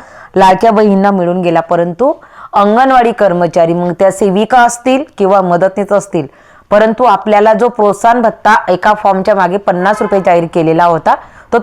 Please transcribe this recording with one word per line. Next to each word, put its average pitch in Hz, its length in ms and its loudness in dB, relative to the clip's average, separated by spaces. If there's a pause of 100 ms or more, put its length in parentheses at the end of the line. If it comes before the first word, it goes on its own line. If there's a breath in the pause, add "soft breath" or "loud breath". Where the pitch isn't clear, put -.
(360 loud breath)
लाडक्या 185 340 4
बहिणींना 202 400 2
मिळून 180 320 -2
गेला, 165 180 0
परंतु 175 520 -2 (400 loud breath)
अंगणवाडी 233 600 2
कर्मचारी, 175 640 0
मग 175 240 -4
त्या 190 140 2
सेविका 208 460 0
असतील 254 460 0 (140)
किंवा 196 220 2
मदतनीस 190 520 -2
असतील, 185 340 -4 (440 soft breath)
परंतु 220 340 0
आपल्याला 214 500 2
जो 233 140 0
प्रोत्साहन 226 540 0
भत्ता 214 460 0
एका 185 260 0
फॉर्मच्या 196 400 -2
मागे 185 220 -2
पन्नास 196 440 -2
रुपये 202 260 -2
जाहीर 175 180 2 (100)
केलेला 165 300 0
होता, 175 300 0 (380 loud breath)
तर 240 100 2